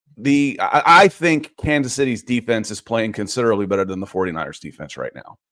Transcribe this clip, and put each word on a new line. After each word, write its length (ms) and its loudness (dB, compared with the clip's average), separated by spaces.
the, 440 0
I, 240 2
I 240 8
think 500 -2
Kansas 360 -2
City's 300 -2
defense 480 -2
is 80 -12
playing 320 -4
considerably 540 -2
better 180 0
than 160 -8
the 60 -8
forty-niners 520 -6
defense 380 -16
right 180 -8
now. 240 -20